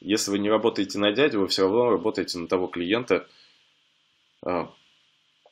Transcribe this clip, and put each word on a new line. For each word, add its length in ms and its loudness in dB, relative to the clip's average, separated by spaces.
если 300 -2
вы 80 0
не 100 0
работаете 500 0
на 140 4
дядю, 280 2
вы 60 0
все 160 0
равно 280 2
работаете 480 -2
на 80 -8
того 200 0
клиента, 600 -2
а, 280 -4